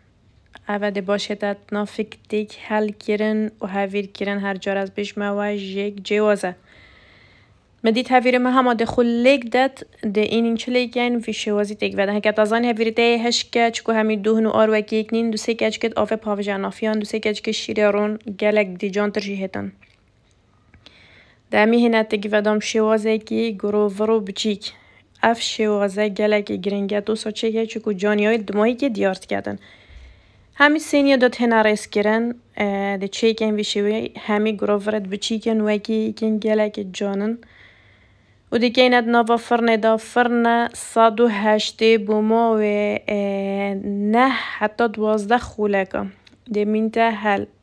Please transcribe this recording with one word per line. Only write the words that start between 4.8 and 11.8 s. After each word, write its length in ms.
بشمه 360
و 260
جیک 480
جیوازه. 500
مدید 260
هفیرم 360
هم 220
آده 160
خو 180
لیک 500
داد، 340
ده 60
این 240
این 120
چه 160
لیک 240
یعن 200
وی 160
شوازی 420
تک 220